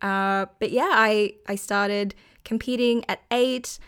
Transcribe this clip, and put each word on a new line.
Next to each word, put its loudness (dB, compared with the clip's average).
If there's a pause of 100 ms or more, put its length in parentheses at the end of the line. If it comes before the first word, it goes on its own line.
Uh, 0 (120)
but -2
yeah, 0
I, 4 (120)
I -4
started -2 (280)
competing 0
at -6 (100)
eight, 0